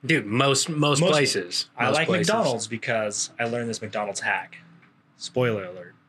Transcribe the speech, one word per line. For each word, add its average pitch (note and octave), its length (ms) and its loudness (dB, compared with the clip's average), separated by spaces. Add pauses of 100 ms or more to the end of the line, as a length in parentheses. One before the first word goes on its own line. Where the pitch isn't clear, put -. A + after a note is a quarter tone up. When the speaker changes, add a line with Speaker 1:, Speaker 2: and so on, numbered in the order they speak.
Speaker 1:
Dude, B2 220 0
most, B2+ 420 2
most D3 320 2
Speaker 2:
Most E3+ 120 4
Speaker 1:
places. G#2+ 640 0
Speaker 2:
I A#2+ 80 -2
Speaker 1:
Most C3 100 2
Speaker 2:
like D#3 140 2
Speaker 1:
places. E3+ 200 2
Speaker 2:
McDonald's D3+ 380 0
because A2 720 -2
I A#2 60 0
learned A#2 240 -2
this A2 140 -6
McDonald's G#2 380 -4
hack. G2 360 -4 (640)
Spoiler A2+ 480 0
alert. F2+ 280 -14 (140)